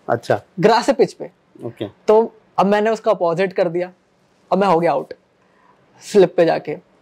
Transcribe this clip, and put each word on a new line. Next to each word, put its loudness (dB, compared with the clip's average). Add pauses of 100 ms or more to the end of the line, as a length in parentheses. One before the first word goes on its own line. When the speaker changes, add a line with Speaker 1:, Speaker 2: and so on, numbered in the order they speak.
Speaker 1:
अच्छा। -2 (180)
Speaker 2:
ग्रासी 2
पिच 0
पे। -14 (340)
Speaker 1:
ओके। -12 (220)
Speaker 2:
तो 2 (240)
अब 2
मैंने 0
उसका -2
opposite -2
कर -2
दिया, -8 (580)
अब 0
मैं 0
हो 2
गया 0
out -6 (880)
slip 2
पे 4
जाके। -2
अ, -12 (200)